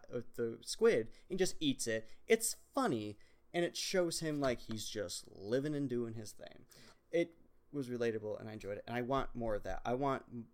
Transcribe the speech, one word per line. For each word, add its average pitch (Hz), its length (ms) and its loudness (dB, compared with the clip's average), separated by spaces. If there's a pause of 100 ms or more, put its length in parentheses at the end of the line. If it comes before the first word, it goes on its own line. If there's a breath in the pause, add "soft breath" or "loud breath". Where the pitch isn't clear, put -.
(100)
with 120 260 -4
the 117 260 0
squid, 180 480 6 (180 loud breath)
and 190 100 -2
just 185 220 4
eats 139 260 2
it. 110 220 0 (180 loud breath)
It's 220 300 4 (180)
funny, 117 420 0 (360 soft breath)
and 175 120 2
it - 120 -2
shows 175 440 2
him, 151 200 0
like, 127 220 2
he's - 260 -6
just - 420 -6
living 135 460 -2
and 143 120 0
doing 120 260 -2
his 107 180 -10
thing. - 340 -16 (460 loud breath)
It 170 240 2 (340)
was 139 180 -4
relatable, 113 520 -2
and 110 80 -8
I 107 60 -8
enjoyed 101 240 -6
it, - 100 -10
and 117 80 -4
I 123 60 0
want 131 340 0
more 113 180 0
of 104 100 -2
that. 92 200 -4
I 120 100 2
want 135 380 0
m-, 117 220 -10